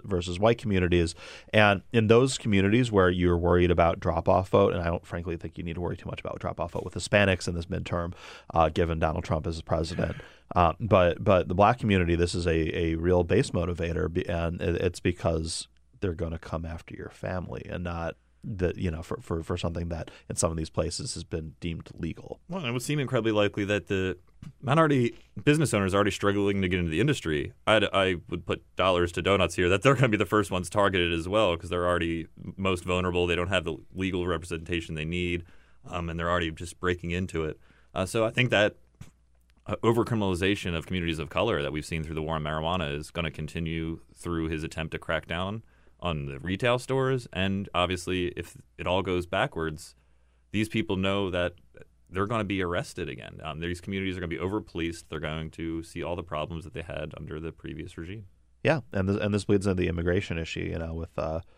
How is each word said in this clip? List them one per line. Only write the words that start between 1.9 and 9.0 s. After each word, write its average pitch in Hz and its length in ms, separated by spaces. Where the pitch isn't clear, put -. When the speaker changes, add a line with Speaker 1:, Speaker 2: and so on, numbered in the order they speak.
Speaker 1:
in 110 180
those 127 280
communities 110 560
where 95 160
you're 87 300
worried 87 320
about 85 280
drop-off 92 520
vote, 101 240
and 90 80
I 85 60
don't 87 180
frankly 85 320
think 82 180
you 90 80
need 82 120
to 90 40
worry 87 160
too 87 140
much 87 100
about - 180
drop-off 85 340
vote - 120
with 90 80
Hispanics 95 560
in 87 60
this 85 100
midterm, 87 480
uh, 80 160
given 82 300
Donald 80 260